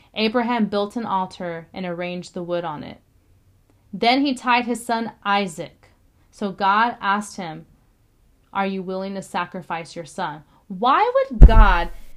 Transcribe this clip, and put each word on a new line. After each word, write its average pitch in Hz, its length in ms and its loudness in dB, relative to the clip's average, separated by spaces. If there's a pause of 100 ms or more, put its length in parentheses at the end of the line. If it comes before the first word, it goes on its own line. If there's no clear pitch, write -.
(160)
Abraham 220 500 0
built 202 300 -4
an 226 100 -6
altar 185 680 -6
and 190 140 -10
arranged 180 480 -8
the 180 100 -8
wood 175 220 -4
on 151 180 -10
it. - 160 -16 (920)
Then 240 320 2
he 269 80 0
tied 247 320 0
his 233 200 -6
son 226 280 -4 (100)
Isaac. 190 680 -4 (400)
So 196 200 -6
God 208 480 0
asked 208 380 -2
him, 165 300 -12 (840)
"Are 196 140 -4
you 190 160 -4
willing 190 320 -8
to 190 80 -8
sacrifice 175 760 -8
your 170 100 -12
son?" 156 380 -10 (240)
Why 277 460 2
would 523 340 8
God 196 440 6 (260)